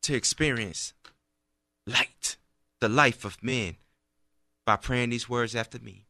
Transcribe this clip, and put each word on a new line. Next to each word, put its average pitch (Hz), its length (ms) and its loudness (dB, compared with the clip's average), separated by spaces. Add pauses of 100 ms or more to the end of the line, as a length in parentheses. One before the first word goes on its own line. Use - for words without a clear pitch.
to 147 120 -2
experience 117 800 -2 (920)
light, - 500 -2 (440)
the 113 80 4
life 127 340 4
of - 180 -10
men, 113 360 -2 (880)
by 110 100 6
praying 123 340 0
these 120 200 -4
words 120 260 0
after 117 240 -6
me. 101 300 -20